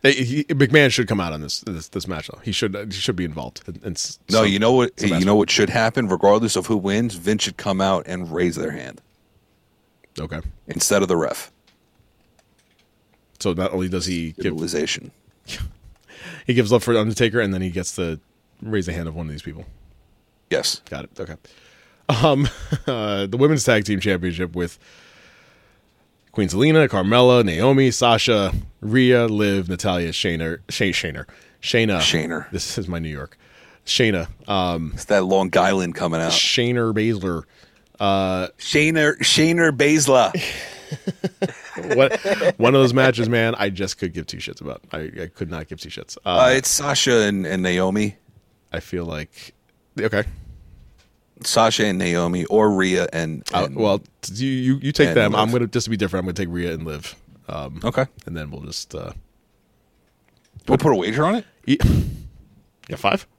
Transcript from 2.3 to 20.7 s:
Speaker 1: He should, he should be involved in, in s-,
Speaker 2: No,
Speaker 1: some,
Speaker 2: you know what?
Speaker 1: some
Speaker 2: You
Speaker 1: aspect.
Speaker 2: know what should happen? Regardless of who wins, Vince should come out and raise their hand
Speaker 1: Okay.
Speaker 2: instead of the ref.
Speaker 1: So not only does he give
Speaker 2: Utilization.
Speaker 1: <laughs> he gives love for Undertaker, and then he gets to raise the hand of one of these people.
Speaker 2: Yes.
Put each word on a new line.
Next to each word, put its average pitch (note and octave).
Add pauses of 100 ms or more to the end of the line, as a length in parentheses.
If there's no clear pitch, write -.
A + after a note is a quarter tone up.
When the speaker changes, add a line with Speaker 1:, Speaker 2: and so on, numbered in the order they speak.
Speaker 1:
He A2
should, G2+
he G#2
should F#2
be F2
involved D2+
in, E2
in G2
s-, - (100)
Speaker 2:
No, A2
Speaker 1:
some, G#2
Speaker 2:
you G2
know A2+
what? B2
Speaker 1:
some G#2
Speaker 2:
You E2+
Speaker 1:
aspect. F2+
Speaker 2:
know G2+
what G#2
should G2+
happen? A2+
Regardless G2+
of F#2
who A2
wins, G2+
Vince G2
should F#2+
come F#2+
out F#2+
and F2+
raise E2+
their E2
hand C2 (1160)
Speaker 1:
Okay. D#2 (260)
Speaker 2:
instead -
of F#2
the F2+
ref. - (1900)
Speaker 1:
So F#2+
not F2
only F#2
does F2+
he E2+
give -
Speaker 2:
Utilization. E2 (680)
Speaker 1:
<laughs> -
he B2+
gives A#2
love A#2+
for A#2
Undertaker, A2
and G2+
then F#2
he F#2
gets F2+
to E2 (420)
raise G#2+
the F2+
hand E2+
of D#2
one E2
of D#2
these D2
people. D#2 (840)
Speaker 2:
Yes. -